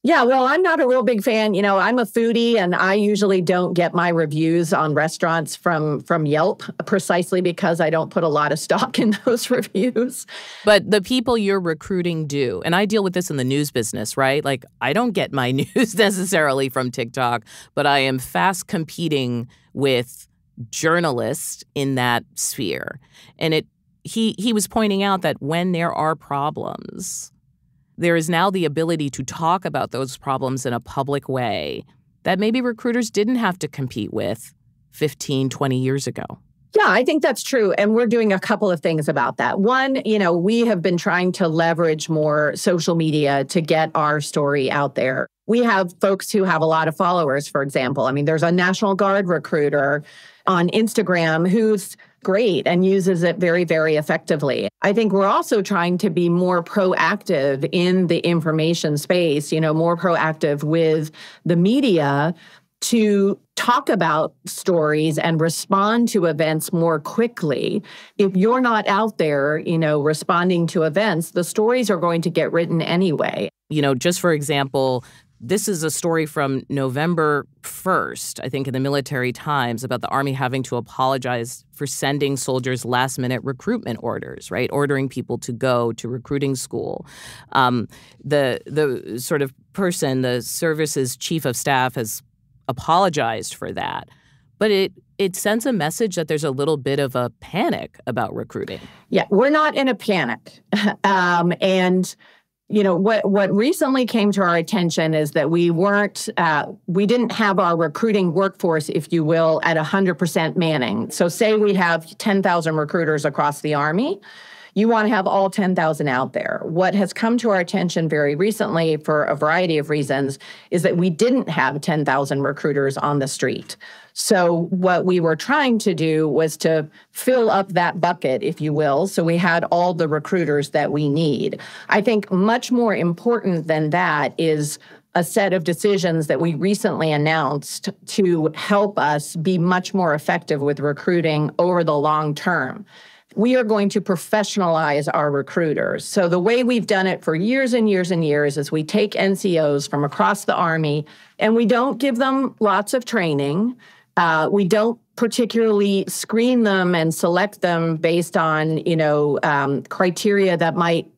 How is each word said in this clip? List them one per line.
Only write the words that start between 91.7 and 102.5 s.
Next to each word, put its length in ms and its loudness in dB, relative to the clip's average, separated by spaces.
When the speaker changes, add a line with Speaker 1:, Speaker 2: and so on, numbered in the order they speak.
Speaker 2:
has 300 -8
apologized 840 0
for 200 -10
that. 360 -8
But 140 2
it, 200 2
it 160 0
sends 320 0
a 40 0
message 440 -2
that 120 -4
there's 160 -2
a 80 -2
little 260 0
bit 200 -2
of 180 -2
a 140 0
panic 640 -4
about 260 -4
recruiting. 460 -10
Speaker 1:
Yeah, 200 0
we're 220 4
not 240 2
in 120 2
a 60 2
panic. 680 -4
<laughs> 300 -2
Um, 580 2
and, 520 2